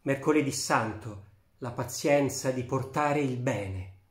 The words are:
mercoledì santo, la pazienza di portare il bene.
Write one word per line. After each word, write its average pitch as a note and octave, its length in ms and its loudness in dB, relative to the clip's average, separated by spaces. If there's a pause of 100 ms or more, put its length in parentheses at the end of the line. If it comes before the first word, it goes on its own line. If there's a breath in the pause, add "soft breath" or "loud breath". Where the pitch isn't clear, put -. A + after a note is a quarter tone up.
mercoledì C#3 500 2
santo, G#2+ 720 -2 (360)
la B2 120 -8
pazienza C#3 800 2
di B2+ 120 -2
portare C#3+ 580 0
il B2+ 160 0
bene. G2+ 560 -4 (160)